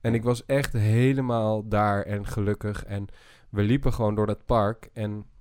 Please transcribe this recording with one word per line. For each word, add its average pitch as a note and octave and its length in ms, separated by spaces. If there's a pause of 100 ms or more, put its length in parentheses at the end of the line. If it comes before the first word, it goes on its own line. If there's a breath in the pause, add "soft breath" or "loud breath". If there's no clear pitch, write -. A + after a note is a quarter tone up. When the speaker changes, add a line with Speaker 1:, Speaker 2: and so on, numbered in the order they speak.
Speaker 1:
En A#2 100
Speaker 2:
Ja. A#2 60
Speaker 1:
ik A2 60
was A#2+ 240
echt C#3 260
helemaal A2+ 960
daar G#2 340
en G2+ 240
gelukkig. G#2 580
En G2+ 220 (440 loud breath)
we G2+ 120
liepen B2 300
gewoon G#2+ 220
door G#2+ 120
dat G#2 200
park A2 460
en G#2 320 (160)